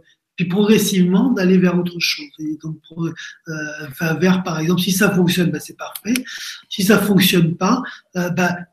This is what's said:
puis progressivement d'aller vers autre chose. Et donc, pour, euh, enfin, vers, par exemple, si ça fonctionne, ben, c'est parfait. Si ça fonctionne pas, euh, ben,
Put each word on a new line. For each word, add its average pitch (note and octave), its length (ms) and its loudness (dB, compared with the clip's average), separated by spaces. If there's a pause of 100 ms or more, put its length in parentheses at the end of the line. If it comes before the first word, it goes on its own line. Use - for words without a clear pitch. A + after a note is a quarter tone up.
(380)
puis E3+ 100 -2
progressivement G3+ 840 2
d'aller F#3+ 260 4
vers F3 200 4
autre F3 220 -4
chose. - 300 -4 (100)
Et D#3 240 -6
donc, D#3+ 140 -10 (100)
pour, E3 180 -8
euh, D#3+ 60 -4 (800)
enfin, D#3+ 240 -4
vers, F#3 300 2
par E3 160 -6
exemple, E3 220 0
si G3 120 0
ça F#3+ 180 2
fonctionne, F3 400 2
ben, D3 80 -4
c'est - 180 -16
parfait. - 360 -8 (560)
Si - 140 -6
ça G3 160 6
fonctionne F3+ 560 2
pas, A3+ 260 0 (340)
euh, F3+ 140 -4
ben, F3 260 -2 (180)